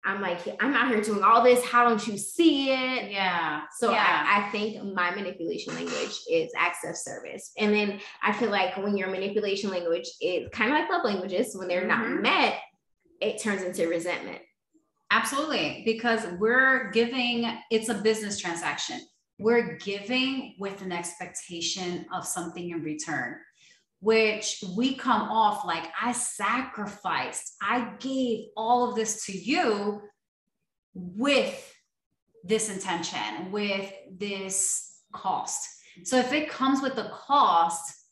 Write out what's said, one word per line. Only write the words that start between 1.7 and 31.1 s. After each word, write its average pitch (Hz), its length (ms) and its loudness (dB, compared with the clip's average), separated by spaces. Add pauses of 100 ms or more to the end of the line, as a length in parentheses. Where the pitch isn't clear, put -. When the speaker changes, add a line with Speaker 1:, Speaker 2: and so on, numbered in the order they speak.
Speaker 1:
don't 220 200 4
you 202 100 -4
see 277 540 4
it?" 254 400 0
Speaker 2:
Yeah. 170 500 0 (160)
Speaker 1:
So 220 140 4
Speaker 2:
Yeah. 165 340 4
Speaker 1:
I, 202 220 6
I - 20 -8
think 214 320 -4 (120)
my 175 200 0
manipulation 170 600 -6
language 165 420 -4 (100)
is 165 280 2
acts 175 280 0
of 160 120 -6
service. - 600 -10
And 208 160 2
then 208 280 0 (200)
I 208 120 2
feel 214 180 0
like 190 280 0
when 202 180 0
your 190 140 -2
manipulation 196 600 -2
language 175 380 0 (120)
is 175 320 -2
kinda 233 220 2
like 311 160 2
love 349 140 0
languages, 196 520 -2
when 185 120 -8
they're 180 180 0
not 185 180 2
Speaker 2:
Mm-hmm. 196 180 -2
Speaker 1:
met, 269 380 2 (600)
it - 200 -2
turns 196 220 -2
into 180 240 -2
resentment. 165 560 -4 (720)
Speaker 2:
Absolutely. 233 720 0
Because 226 420 2 (140)
we're 254 500 4
giving, 233 680 0 (140)
it's 226 180 2
a 240 60 2
business 214 460 0
transaction. 170 580 -4 (400)
We're 208 380 2
giving 214 840 -4
with 196 240 -8
an 185 80 -6
expectation 175 1200 -6
of 175 140 -6
something 175 440 -6
in 170 120 -6
return, 151 540 -6 (680)
which 214 600 2 (120)
we 254 200 0
come 233 340 2
off 220 340 4
like, 165 220 -4 (140)
"I 226 120 0
sacrificed, 202 1500 -4
I 214 380 0
gave 262 460 -2 (100)
all 240 320 4
of 208 80 -4
this 220 300 -2
to 202 60 -8
you 208 720 0 (880)
with 214 800 0 (680)